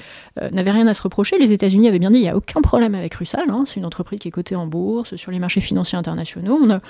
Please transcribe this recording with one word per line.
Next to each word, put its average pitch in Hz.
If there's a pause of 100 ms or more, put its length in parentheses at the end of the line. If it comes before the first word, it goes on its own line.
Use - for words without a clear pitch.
(420)
euh, -
n'avait 190
rien 226
à 214
se -
reprocher, 202
les 254
États-Unis 202
avaient 190
bien 190
dit, « 247
Il 220
y 170
a 180
aucun -
problème 226
avec 165
Rusal, 285
hein, 240
c'est -
une 185
entreprise 180
qui -
est 165
cotée 180
en 170
bourse, 190
sur 185
les 180
marchés 180
financiers 180
internationaux, 170
on 233
a, 190 (100)